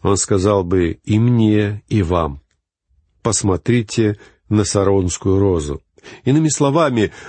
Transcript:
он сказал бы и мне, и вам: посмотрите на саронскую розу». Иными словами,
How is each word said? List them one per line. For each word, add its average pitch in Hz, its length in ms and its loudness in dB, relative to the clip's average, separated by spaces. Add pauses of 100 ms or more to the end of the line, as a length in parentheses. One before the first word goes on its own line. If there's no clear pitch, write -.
он 98 160 0
сказал 98 460 0
бы 87 380 -2
и 107 160 0
мне, 107 680 0
и 104 140 0
вам: 80 400 -2 (800)
посмотрите 107 960 0 (320)
на 104 140 2
саронскую 98 760 0
розу». 80 440 -2 (420)
Иными 151 240 2
словами, 139 600 0 (180)